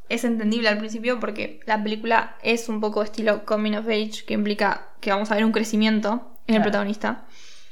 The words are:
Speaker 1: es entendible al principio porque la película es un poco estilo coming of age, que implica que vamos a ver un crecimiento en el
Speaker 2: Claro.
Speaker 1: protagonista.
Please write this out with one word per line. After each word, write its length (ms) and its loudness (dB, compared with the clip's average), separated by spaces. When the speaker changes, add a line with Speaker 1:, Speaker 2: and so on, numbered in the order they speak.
Speaker 1:
es 140 -2
entendible 460 2
al 80 4
principio 420 -2
porque 460 -6
la 180 0
película 600 2
es 260 2
un 120 -2
poco 220 0
estilo 420 0
coming 300 2
of 120 -2
age, 380 -2
que 100 -2
implica 540 0
que 100 0
vamos 200 0
a 40 4
ver 100 4
un 60 4
crecimiento 800 2
en 80 4
el 60 6
Speaker 2:
Claro. 20 2
Speaker 1:
protagonista. 640 0